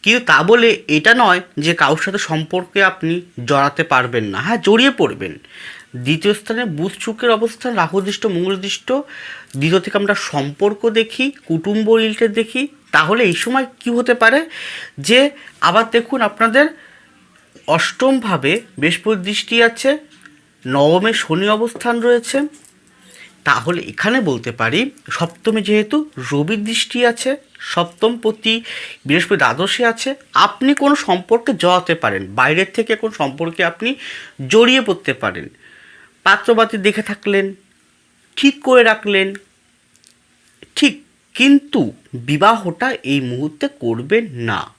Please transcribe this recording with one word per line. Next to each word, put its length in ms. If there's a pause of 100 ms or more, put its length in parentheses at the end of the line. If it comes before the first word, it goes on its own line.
কিন্তু 240
তা 180
বলে 440
এটা 260
নয় 280 (180)
যে 140
কারোর 240
সাথে 200
সম্পর্কে 680
আপনি 380 (240)
জড়াতে 380
পারবেন 400
না। 180
হ্যাঁ, 160
জড়িয়ে 340
পড়বেন। 460 (580)
দ্বিতীয় 380
স্থানে 320
বুধ 340
শুক্রের 320
অবস্থান, 440
রাহু 260
দৃষ্ট, 240
মঙ্গল 300
দৃষ্ট, 360 (680)
দ্বিতীয় 220
থেকে 180
আমরা 180
সম্পর্ক 760
দেখি, 420 (140)
কুটুম্ব 500
রিলেটেড 360
দেখি। 360 (240)
তাহলে 320
এই 100
সময় 320 (140)
কি 100
হতে 240
পারে 360 (500)
যে 300 (320)
আবার 300
দেখুন 300
আপনাদের 440 (1000)
অষ্টম 520
ভাবে 420 (180)
বৃহস্পতির 420
দৃষ্টি 420
আছে, 340 (680)
নবমে 460
শনি 360
অবস্থান 520
রয়েছে। 400 (1000)
তাহলে 380
এখানে 400
বলতে 300
পারি 400 (200)
সপ্তমে 500
যেহেতু 480 (220)
রবির 320
দৃষ্টি 420
আছে, 320 (220)
সপ্তম 580
পতি 460 (420)
বৃহস্পতি 320
দ্বাদশে 480
আছে, 300 (180)
আপনি 400
কোনো 220
সম্পর্কে 580
জড়াতে 420
পারেন, 400
বাইরের 380
থেকে 220
কোন 160
সম্পর্কে 520
আপনি 320 (520)
জড়িয়ে 340
পড়তে 320
পারেন। 360 (760)
পাত্রপাত্রী 540
দেখে 240
থাকলেন, 520 (840)
ঠিক 260
করে 220
রাখলেন, 500 (1400)
ঠিক, 280 (300)
কিন্তু 600 (200)
বিবাহটা 880
এই 180
মুহূর্তে 460 (120)
করবেন 520
না। 480